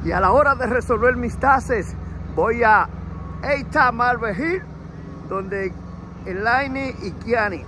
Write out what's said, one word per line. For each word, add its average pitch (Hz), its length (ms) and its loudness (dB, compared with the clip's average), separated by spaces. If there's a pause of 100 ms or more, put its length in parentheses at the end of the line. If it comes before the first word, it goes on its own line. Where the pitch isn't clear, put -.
Y 165 100 -2
a 180 60 2
la 190 120 6
hora 277 240 6
de 262 100 -2
resolver 233 500 2
mis 240 220 -4
tases, 262 560 2 (420)
voy 233 280 2
a 208 260 6 (540)
Eita 269 480 2
Marble 240 400 0
Hill, 330 320 -2 (680)
donde 190 420 -4 (540)
Elaine 254 800 0
Iquiani 202 640 -2